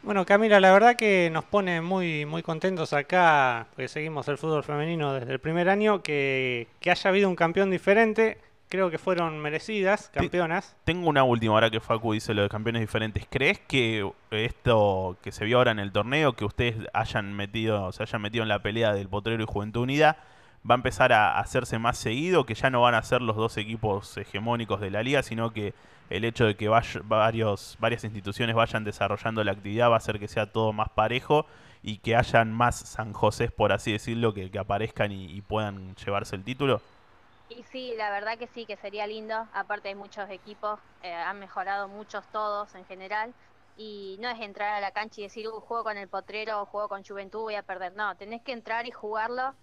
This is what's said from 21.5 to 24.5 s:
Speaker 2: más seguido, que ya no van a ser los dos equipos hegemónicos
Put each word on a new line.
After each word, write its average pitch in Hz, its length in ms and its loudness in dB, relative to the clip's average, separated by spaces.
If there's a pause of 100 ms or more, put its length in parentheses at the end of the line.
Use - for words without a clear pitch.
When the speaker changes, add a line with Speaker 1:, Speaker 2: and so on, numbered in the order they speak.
Speaker 2:
más 117 200 -2
seguido, 147 480 0
que 110 80 -4
ya 135 160 0
no 127 100 2
van 120 140 6
a 107 80 2
ser 123 180 0
los 113 160 -2
dos 110 220 -2
equipos 107 580 -4
hegemónicos 104 640 -4